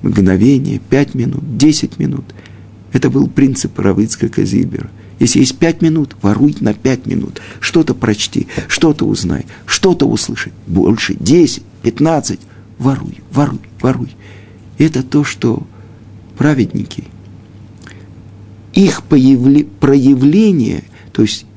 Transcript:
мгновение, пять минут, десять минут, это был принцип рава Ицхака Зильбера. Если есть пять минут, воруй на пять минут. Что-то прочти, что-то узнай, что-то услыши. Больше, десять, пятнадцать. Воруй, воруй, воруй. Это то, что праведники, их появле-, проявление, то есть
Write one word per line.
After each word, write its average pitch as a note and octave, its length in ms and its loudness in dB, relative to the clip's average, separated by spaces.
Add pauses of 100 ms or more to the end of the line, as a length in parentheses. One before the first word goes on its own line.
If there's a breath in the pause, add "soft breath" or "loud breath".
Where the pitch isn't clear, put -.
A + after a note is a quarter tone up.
мгновение, G2 760 2
пять C#3 340 -2
минут, B2+ 420 -4
десять D3 440 0
минут, C#3 240 -4 (680 loud breath)
это B2+ 180 0
был C#3 180 0
принцип - 500 -2
рава G2 220 0
Ицхака A2 440 -2
Зильбера. F2 460 -4 (280 loud breath)
Если - 220 2
есть - 160 0
пять E3 240 0
минут, D#3+ 400 0
воруй A2 400 2
на G#2+ 140 0
пять B2+ 320 -2
минут. - 340 -6 (200 loud breath)
Что-то - 340 0
прочти, - 540 -2 (200 loud breath)
что-то D3+ 380 0
узнай, F#2 400 -4 (180 loud breath)
что-то F3 420 0
услыши. A2+ 460 -4 (140)
Больше, G2 520 0
десять, E3+ 440 2 (200)
пятнадцать. C#3+ 580 -2 (380 loud breath)
Воруй, - 440 -4 (100)
воруй, D3 280 -2 (200)
воруй. B2+ 340 -4 (600 loud breath)
Это D3 260 0
то, C#3+ 220 0
что - 420 -4 (680 loud breath)
праведники, C3 680 -2 (1700 loud breath)
их F#3 300 2
появле-, C3+ 600 4
проявление, C#3 1200 2 (280 loud breath)
то - 100 0
есть - 240 -2 (100)